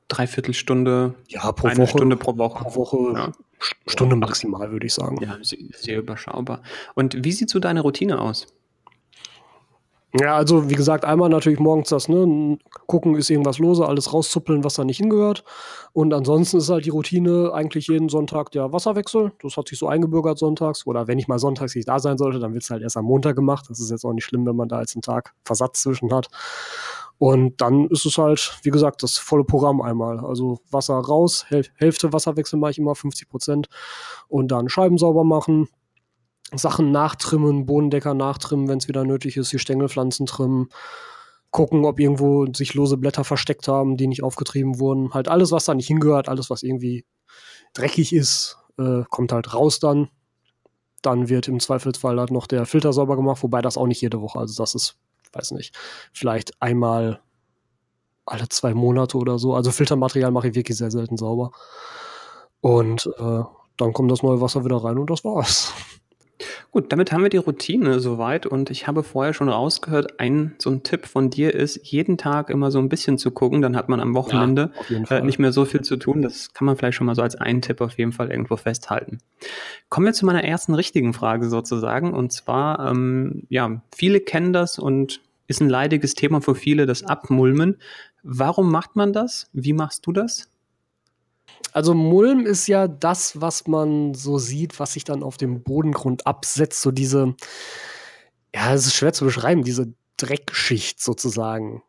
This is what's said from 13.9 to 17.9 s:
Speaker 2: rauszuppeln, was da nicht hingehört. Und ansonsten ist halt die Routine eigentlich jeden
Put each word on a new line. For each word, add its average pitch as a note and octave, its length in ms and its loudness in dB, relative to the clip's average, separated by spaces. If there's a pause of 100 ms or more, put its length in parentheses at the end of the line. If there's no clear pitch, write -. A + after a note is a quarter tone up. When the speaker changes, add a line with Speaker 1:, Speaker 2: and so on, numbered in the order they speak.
Speaker 2:
rauszuppeln, D#3 500 0
was C#3+ 120 -2
da C#3+ 80 -2
nicht C3 140 -2
hingehört. G#3 460 2 (500)
Und D#3 200 4
ansonsten D3+ 440 4
ist D#3 120 2
halt D#3+ 160 0
die D#3+ 60 -2
Routine F3 600 2
eigentlich D#3 340 -4
jeden D#3+ 220 2